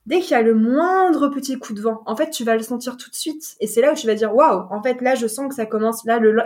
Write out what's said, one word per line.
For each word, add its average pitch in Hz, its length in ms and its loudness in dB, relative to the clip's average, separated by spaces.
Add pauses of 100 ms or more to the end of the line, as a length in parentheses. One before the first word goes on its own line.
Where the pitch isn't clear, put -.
dès 330 140 0
qu'il 349 100 -2
y 294 40 2
a 233 80 4
le 226 120 6
moindre 302 720 2
petit 269 320 -4
coup 226 160 -12
de 202 60 -8
vent, 220 260 -4
en 220 80 -4
fait, 311 160 -2
tu 240 140 -6
vas 226 100 2
le 226 80 -2
sentir 247 340 -8
tout - 140 -20
de - 60 -14
suite. - 420 -10
Et 220 80 -4
c'est 233 140 -2
là 277 100 4
où 302 60 2
tu 294 100 -6
vas 214 80 2
dire, « 214 220 -2
Waouh, 233 340 4
en 208 100 -6
fait, 247 200 -2
là, 254 160 2
je 226 100 -2
sens 262 220 -6
que 269 80 -10
ça 220 100 -4
commence, 220 380 -2
là, 226 160 2
le, 220 260 6